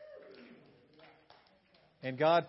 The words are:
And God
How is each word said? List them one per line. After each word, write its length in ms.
And 160
God 300